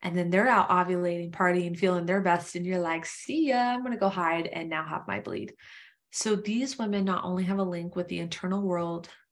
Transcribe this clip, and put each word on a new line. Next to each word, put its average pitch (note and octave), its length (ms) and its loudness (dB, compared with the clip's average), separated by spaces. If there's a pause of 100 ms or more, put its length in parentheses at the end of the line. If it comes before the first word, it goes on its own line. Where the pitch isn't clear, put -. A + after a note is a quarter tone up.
And F3+ 160 -2
then F3 120 0
they're G3+ 180 6
out A3 200 6
ovulating, F3 600 2
partying, F3+ 480 2
feeling F3+ 280 4
their F#3+ 140 2
best. F3 360 0
And F3 100 -4
you're F3+ 140 0
like, E3 260 -2
"See D4+ 420 -2
ya, B3 100 4
I'm B3 260 0
gonna B3 120 -4
go G3 120 2
hide E3+ 400 0
and E3 200 -6
now D#3+ 160 -4
have D#3 220 -8
my G3+ 140 -4
bleed." - 340 -8 (560)
So - 260 0
these A3+ 420 -2
women G3+ 260 0
not F#3+ 200 0
only F3+ 200 -2
have G3 140 0
a G3 60 2
link F3 300 -6
with F3+ 140 -4
the F3 100 -4
internal F#3 440 -4
world E3+ 460 -2 (240)